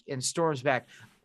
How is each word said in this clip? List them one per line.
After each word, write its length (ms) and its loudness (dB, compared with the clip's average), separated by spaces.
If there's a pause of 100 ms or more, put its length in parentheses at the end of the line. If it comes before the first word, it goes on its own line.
and 160 -6
storms 380 0
back. 260 0 (380)